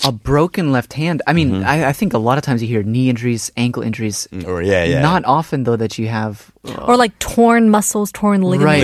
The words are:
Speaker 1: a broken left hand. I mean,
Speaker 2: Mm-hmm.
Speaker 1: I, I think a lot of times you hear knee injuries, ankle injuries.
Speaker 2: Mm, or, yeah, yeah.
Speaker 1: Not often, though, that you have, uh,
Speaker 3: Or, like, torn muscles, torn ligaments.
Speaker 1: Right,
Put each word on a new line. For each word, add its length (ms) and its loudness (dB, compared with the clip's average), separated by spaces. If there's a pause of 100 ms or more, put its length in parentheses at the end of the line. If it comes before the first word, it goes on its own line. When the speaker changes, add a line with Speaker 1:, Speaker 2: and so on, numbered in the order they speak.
Speaker 1:
a 80 0
broken 600 0
left 200 -2
hand. 340 -4
I 60 0
mean, 180 2
Speaker 2:
Mm-hmm. 160 -2
Speaker 1:
I, 220 2
I 60 2
think 180 -4
a 60 0
lot 180 0
of 80 -2
times 160 0
you 80 -4
hear 140 0
knee 260 0
injuries, 480 -2
ankle 260 -2
injuries. 480 -6
Speaker 2:
Mm, 160 -10
or, 140 -4
yeah, 240 2
yeah. 160 2
Speaker 1:
Not 240 2
often, 400 0
though, 120 0
that 220 -4
you 100 -2
have, 440 -6 (160)
uh, 40 -10 (120)
Speaker 3:
Or, 140 2
like, 200 0
torn 520 4
muscles, 420 0
torn 300 0
ligaments. 240 2
Speaker 1:
Right, 180 4